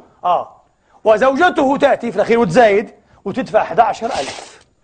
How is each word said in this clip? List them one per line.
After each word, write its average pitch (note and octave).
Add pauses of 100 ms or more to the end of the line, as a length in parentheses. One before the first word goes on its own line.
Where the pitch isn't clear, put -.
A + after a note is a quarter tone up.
(240)
آه. E3 (420)
وزوجته C4+
تأتي A#3+
في E3+
الأخير G#3
وتزايد G#3 (340)
وتدفع G3
أحد E3+
عشر A3
ألف، - (180)